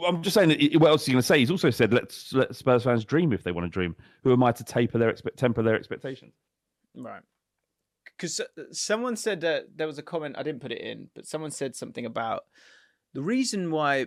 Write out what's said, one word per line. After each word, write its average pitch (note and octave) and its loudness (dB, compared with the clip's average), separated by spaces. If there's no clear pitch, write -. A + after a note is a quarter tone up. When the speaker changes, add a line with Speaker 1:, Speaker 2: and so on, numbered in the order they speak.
Speaker 1:
I'm F3 0
just F#3+ -2
saying F#3+ 6
that D#3 4
he, - 4
what D#3 8
else D#3 4
are C#3 0
you B2+ 4
gonna B2+ 4
say? D#3+ 4
He's B2 4
also F3 2
said, A#2 4
"Let's - -2
let - 0
Spurs B2 2
fans A#2+ 2
dream D#3 2
if F#2 -4
they F2+ -4
wanna F2 -4
dream. F2 -4
Who C3 6
am B2+ 6
I A#2+ 4
to A#2 -4
taper A#2+ -2
their A2+ 2
expe-, - -8
temper A#2 0
their A2 2
expectations?" - -10
Speaker 2:
Right. A2 -16
'Cause, E3 -8
uh, - -12
someone A#3 -4
said G3+ -4
that D#3+ -4
there D#3 -4
was D3 -8
a D3 -12
comment, D3+ -8
I C#3 -8
didn't C#3+ -6
put A#2+ -10
it - -8
in, A2+ -12
but - -18
someone D#3 -10
said C3+ -8
something A#2+ -12
about C#3+ -6
the C3+ -10
reason G#3 -2
why C#3+ 0